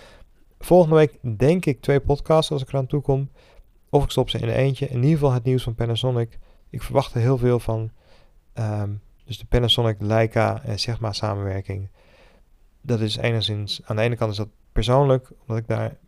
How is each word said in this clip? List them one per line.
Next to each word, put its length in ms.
Volgende 380
week 420
denk 280
ik 140
twee 200
podcasts 500
als 120
ik 60
eraan 180
toe 140
kom. 300
Of 160
ik 60
stop 200
ze 80
in 100
eentje. 400
In 80
ieder 140
geval 220
het 120
nieuws 180
van 120
Panasonic. 640
Ik 140
verwacht 320
er 60
heel 180
veel 200
van. 320
Ehm, 380
dus 140
de 80
Panasonic, 540
Leica 640
en 160
Sigma 340
samenwerking. 760
Dat 200
is 160
enigszins, 680
aan 120
de 60
ene 140
kant 140
is 60
dat 120
persoonlijk, 580
omdat 160
ik 120
daar 280